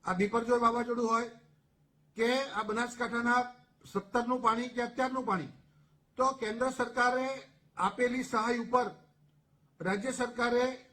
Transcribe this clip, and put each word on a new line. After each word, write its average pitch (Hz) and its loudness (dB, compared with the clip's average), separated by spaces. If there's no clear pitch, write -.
આ 180 -4
બિપરજોય 226 2
વાવાઝોડું 233 2
હોય 233 0
કે 240 2
આ 220 -4
બનાસકાંઠાના 233 0
સત્તરનું 233 -2
પાણી 233 2
કે 240 -4
અત્યારનું 254 -2
પાણી, 185 0
તો 254 4
કેન્દ્ર 240 -2
સરકારે 254 0
આપેલી 240 0
સહાય 233 0
ઉપર 233 2
રાજ્ય 202 -2
સરકારે 240 0